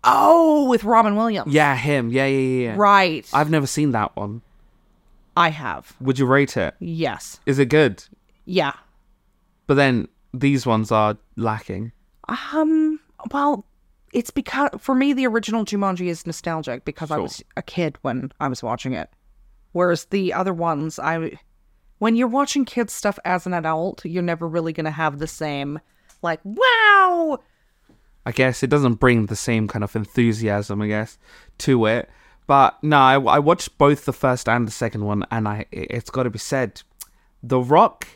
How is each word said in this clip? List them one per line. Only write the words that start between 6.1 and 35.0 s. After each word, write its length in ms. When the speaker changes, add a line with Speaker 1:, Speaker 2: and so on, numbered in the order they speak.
Speaker 2:
you 80
rate 300
it? 240
Speaker 1:
Yes. 680
Speaker 2:
Is 140
it 80
good? 380
Speaker 1:
Yeah. 260
Speaker 2:
But 60
then 340
these 320
ones 280
are 240
lacking. 560
Speaker 1:
Um, 720
well, 340
it's 180
because, 380
for 160
me, 180
the 140
original 380
Jumanji 420
is 180
nostalgic 600
because 260
I 60
Speaker 2:
Sure. 60
Speaker 1:
was 200
a 40
kid 400
when 380
I 80
was 160
watching 300
it. 160
Whereas 320
the 280
other 200
ones, 440
I, 400
when 160
you're 120
watching 380
kids 280
stuff 320
as 200
an 80
adult, 520
you're 180
never 240
really 260
gonna 180
have 280
the 80
same, 520
like, 200
"Wow!" 960
Speaker 2:
I 60
guess 320
it 60
doesn't 260
bring 320
the 80
same 320
kind 160
of 120
enthusiasm, 840
I 60
guess, 300
to 260
it. 240
But 360
no, 140
I, 160
I 260
watched 380
both 280
the 80
first 360
and 180
the 40
second 340